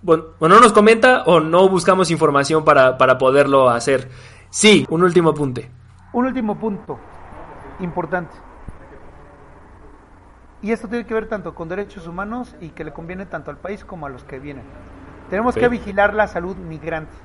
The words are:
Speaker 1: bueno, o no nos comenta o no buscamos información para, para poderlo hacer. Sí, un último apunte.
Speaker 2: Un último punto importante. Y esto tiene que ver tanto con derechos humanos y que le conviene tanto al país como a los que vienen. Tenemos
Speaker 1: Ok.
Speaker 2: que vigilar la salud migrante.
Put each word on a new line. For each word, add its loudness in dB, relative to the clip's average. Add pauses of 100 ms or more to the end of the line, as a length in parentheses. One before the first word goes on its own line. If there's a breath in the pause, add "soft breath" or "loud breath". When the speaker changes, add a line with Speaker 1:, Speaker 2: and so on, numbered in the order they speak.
Speaker 1:
bueno, 0 (160)
o 0
no 8
nos 6
comenta 4
o 4
no 2
buscamos 0
información 0
para, 4
para 4
poderlo 4
hacer. -2 (400 soft breath)
Sí, 4
un 0
último 4
apunte. -6 (440)
Speaker 2:
Un -2
último -6
punto -10 (800)
importante. -8 (2250)
Y -6
esto -6
tiene -8
que -10
ver -6
tanto -10
con -12
derechos -12
humanos -12
y -16
que -16
le -12
conviene -14
tanto -12
al -14
país -12
como -16
a -10
los -16
que -16
vienen. -16 (680)
Tenemos -2
Speaker 1:
Ok. 0
Speaker 2:
que 2
vigilar -2
la 0
salud -8
migrante. -12 (120)